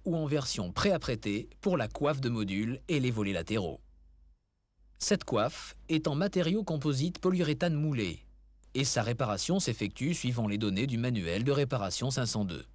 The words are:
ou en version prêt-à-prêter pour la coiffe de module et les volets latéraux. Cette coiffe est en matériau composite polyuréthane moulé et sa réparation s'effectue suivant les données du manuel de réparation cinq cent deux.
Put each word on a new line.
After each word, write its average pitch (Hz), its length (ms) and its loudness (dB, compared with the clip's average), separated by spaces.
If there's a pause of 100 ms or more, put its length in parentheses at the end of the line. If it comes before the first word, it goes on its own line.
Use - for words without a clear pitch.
ou 175 100 0
en 160 120 0
version 135 440 -2
prêt-à-prêter 104 800 0 (140)
pour 180 160 2
la 110 100 0
coiffe 143 320 0
de 131 80 0
module 110 600 -2
et 151 120 2
les 127 100 2
volets 107 220 0
latéraux. 87 480 -2 (1160)
Cette - 260 0
coiffe - 520 -2 (120)
est 156 200 0
en 147 60 2
matériau 185 480 2
composite 156 560 0
polyuréthane 175 540 2
moulé 139 540 0 (480)
et 135 100 2
sa 127 180 2
réparation 117 580 0
s'effectue 123 520 -2
suivant 120 340 0
les 101 120 0
données 107 280 0
du 120 120 0
manuel 107 440 0
de 139 100 2
réparation 127 580 0
cinq 127 160 0
cent 107 180 0
deux. 85 300 -6